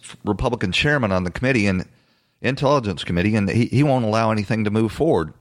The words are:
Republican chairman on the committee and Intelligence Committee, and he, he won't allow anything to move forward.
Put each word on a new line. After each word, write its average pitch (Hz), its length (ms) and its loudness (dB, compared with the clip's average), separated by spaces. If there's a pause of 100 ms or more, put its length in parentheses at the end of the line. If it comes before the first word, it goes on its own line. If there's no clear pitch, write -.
(240)
Republican 110 460 -2
chairman 135 400 0
on 92 140 0
the 87 80 -6
committee 123 340 0
and 92 220 -2 (520)
Intelligence 131 640 0
Committee, 92 320 0
and 98 160 0
he, 113 160 2
he 123 160 2
won't 131 220 2
allow 110 260 2
anything 110 320 -2
to 104 80 -2
move 110 220 0
forward. 110 480 0